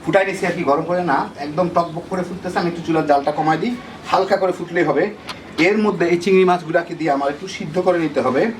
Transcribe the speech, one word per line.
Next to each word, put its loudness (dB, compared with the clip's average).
ফুটাই 4
নিছি -4
আর -2
কি, -2
গরম 2
করে 0
না, 4
একদম -2
টকবক -2
করে -4
ফুটতেছে। -6
আমি 0
একটু -8
চুলার 0
জালটা 4
কমাই 2
দিই, -2
হালকা 2
করে 0
ফুটলেই 0
হবে। 2
এর 4
মধ্যে 2
এই 2
চিংড়ি 6
মাছগুলাকে 0
দিয়ে 0
আমার 0
একটু -10
সিদ্ধ -8
করে 4
নিতে 0
হবে। 2